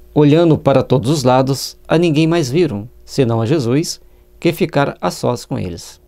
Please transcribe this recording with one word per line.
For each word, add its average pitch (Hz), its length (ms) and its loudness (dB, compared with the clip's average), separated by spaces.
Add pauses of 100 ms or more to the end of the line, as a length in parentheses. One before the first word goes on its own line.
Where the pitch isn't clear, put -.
(140)
olhando 151 420 4
para 135 280 2
todos 120 260 0
os 151 140 -2
lados, 127 520 0 (120)
a 165 100 2
ninguém 160 300 2
mais 165 200 0
viram, 123 400 -2 (160)
senão 117 360 0
a 113 60 -2
Jesus, 135 540 -2 (380)
que 170 140 0
ficara 151 480 -2
a 180 100 -2
sós 123 340 -4
com 127 140 -8
eles. 92 500 -10